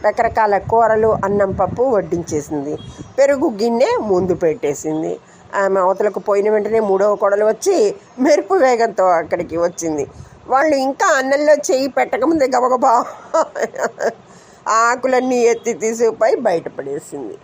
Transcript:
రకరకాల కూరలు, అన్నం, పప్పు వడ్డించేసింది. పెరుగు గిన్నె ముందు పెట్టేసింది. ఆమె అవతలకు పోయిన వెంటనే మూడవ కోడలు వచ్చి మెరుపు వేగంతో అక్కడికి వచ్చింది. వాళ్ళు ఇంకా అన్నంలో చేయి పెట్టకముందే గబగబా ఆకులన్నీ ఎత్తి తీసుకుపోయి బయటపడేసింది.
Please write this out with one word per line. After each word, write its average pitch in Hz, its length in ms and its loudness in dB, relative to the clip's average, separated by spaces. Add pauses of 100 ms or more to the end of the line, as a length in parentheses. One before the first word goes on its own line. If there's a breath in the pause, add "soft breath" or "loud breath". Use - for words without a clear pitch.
రకరకాల 214 520 0
కూరలు, 220 680 2
అన్నం, 196 280 0
పప్పు 190 300 -2
వడ్డించేసింది. 160 960 -4 (400 loud breath)
పెరుగు 277 300 2 (140)
గిన్నె 240 380 2
ముందు 185 340 0
పెట్టేసింది. 156 840 -4 (360 loud breath)
ఆమె 190 260 0
అవతలకు 202 380 0
పోయిన 202 320 0
వెంటనే 214 300 0
మూడవ 202 340 2
కోడలు 202 300 0
వచ్చి 220 500 0 (260 loud breath)
మెరుపు 311 340 2
వేగంతో 233 500 2
అక్కడికి 170 520 0
వచ్చింది. 165 500 -2 (420 loud breath)
వాళ్ళు 277 280 2
ఇంకా 269 420 0
అన్నంలో 285 360 2
చేయి 277 340 0
పెట్టకముందే 262 560 0
గబగబా 254 600 2 (1600 loud breath)
ఆకులన్నీ 247 680 2
ఎత్తి 233 360 0
తీసుకుపోయి 226 640 0
బయటపడేసింది. 143 1080 -6